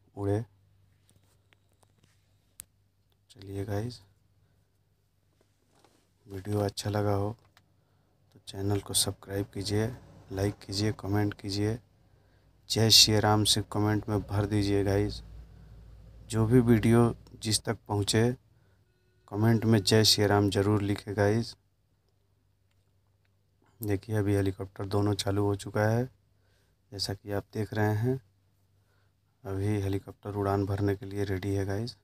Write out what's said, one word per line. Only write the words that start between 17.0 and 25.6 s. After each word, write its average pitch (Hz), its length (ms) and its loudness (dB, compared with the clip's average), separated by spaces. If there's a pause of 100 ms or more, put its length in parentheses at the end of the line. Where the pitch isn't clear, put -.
जिस - 300 -2
तक 113 140 -4 (100)
पहुँचे, 110 440 2 (960)
कमेंट 110 360 2
में 113 160 6
जय 110 240 4
श्री 104 220 4
राम 101 240 4
ज़रूर 101 320 2
लिखे 101 320 -4
guys। 107 420 0 (2250)
देखिए, 104 360 -2
अभी 101 180 0
helicopter 98 520 -4
दोनों 101 280 0
चालू 101 300 -2
हो 101 120 0
चुका 104 260 -4